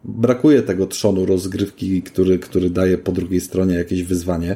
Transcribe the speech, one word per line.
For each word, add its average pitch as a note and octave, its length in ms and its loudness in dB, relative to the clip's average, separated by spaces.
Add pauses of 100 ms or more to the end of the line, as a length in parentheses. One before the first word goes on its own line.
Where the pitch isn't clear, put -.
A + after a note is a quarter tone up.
brakuje B2 580 4
tego F#2+ 260 0
trzonu F#2+ 380 0
rozgrywki, F#2+ 760 -2
który, F#2 380 2
który F2+ 300 -2
daje F#2 280 2
po - 140 -4
drugiej F2+ 300 -2
stronie F#2 340 0
jakieś F2 280 -2
wyzwanie. F2 520 -2